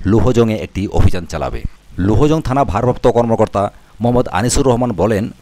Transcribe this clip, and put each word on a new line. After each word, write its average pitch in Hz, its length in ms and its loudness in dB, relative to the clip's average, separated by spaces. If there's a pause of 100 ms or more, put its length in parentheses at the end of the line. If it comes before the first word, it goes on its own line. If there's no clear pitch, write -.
লোহজংয়ে 113 500 2
একটি 98 320 -6
অভিযান - 380 2
চালাবে। 71 360 -8 (360)
লোহজং 147 440 2
থানা - 220 -2
ভারপ্রাপ্ত 123 440 -2
কর্মকর্তা 110 640 0 (300)
মোহাম্মদ 120 260 0
আনিসুর 123 400 0
রহমান 120 240 0
বলেন, 107 380 0 (120)